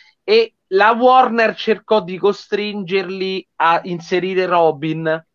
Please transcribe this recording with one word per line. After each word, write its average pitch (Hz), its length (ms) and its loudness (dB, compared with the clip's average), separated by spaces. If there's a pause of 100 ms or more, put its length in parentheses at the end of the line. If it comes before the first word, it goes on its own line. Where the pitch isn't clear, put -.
(240)
e 226 320 2 (160)
la 202 200 4
Warner 233 640 4
cercò 214 480 -2
di 180 140 -10
costringerli 190 1300 -4 (100)
a 165 260 2
inserire 180 600 -4
Robin 160 880 0